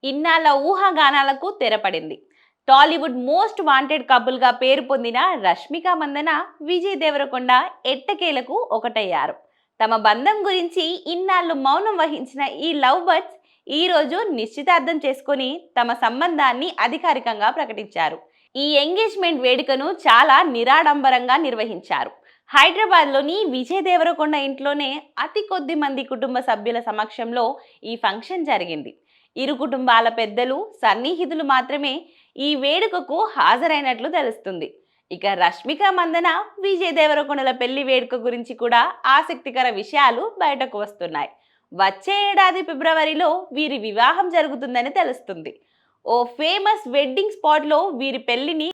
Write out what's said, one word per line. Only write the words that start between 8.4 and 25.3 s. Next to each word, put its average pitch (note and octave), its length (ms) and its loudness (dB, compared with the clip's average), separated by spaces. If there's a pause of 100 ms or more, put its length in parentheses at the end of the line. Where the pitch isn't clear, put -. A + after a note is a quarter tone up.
ఒకటయ్యారు. G#3+ 600 -2 (460)
తమ A3+ 160 2
బంధం A3+ 480 4
గురించి F4+ 400 -2 (220)
ఇన్నాళ్ళు F4 480 -2
మౌనం D#4+ 420 0
వహించిన D4 460 -4 (160)
ఈ D#4 140 -4
లవ్ C#4+ 320 2
బర్డ్స్ F4 300 0 (320)
ఈ D4 200 -2
రోజు D#4 300 0 (140)
నిశ్చితార్థం C#4+ 680 0
చేసుకొని C4+ 520 -4 (240)
తమ A#3+ 200 0
సంబంధాన్ని C4 760 0 (120)
అధికారికంగా A#3+ 720 -2
ప్రకటించారు. G#3 680 -6 (360)
ఈ C#4 200 -2
ఎంగేజ్‌మెంట్ F4+ 680 0
వేడుకను C4+ 460 0 (120)
చాలా C4+ 380 6 (100)
నిరాడంబరంగా C4 920 2
నిర్వహించారు. A3 720 -4 (400)
హైదరాబాద్లోని D4+ 920 4
విజయ్ C#4 380 -4
దేవరకొండ E4 580 0
ఇంట్లోనే C#4 500 -4 (280)
అతి D#4+ 240 -4